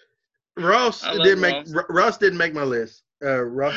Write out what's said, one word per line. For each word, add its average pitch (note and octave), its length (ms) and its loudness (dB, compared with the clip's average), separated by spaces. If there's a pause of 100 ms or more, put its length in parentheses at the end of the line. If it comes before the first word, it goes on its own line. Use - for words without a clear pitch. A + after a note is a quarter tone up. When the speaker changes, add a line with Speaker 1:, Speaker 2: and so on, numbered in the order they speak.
(560)
Speaker 1:
Ross G#3 480 0
Speaker 2:
I - 80 -4
love D#3+ 100 -2
Speaker 1:
didn't F#3+ 200 6
make F3+ 120 2
Speaker 2:
Ross. D3+ 200 -10
Speaker 1:
R-, E3+ 160 -4
Ross G3+ 260 2
didn't F#3+ 220 2
make E3+ 160 -2
my D3+ 80 -4
list. A#2 400 -4 (200)
Uh, C3+ 200 0
Ross C3+ 340 -4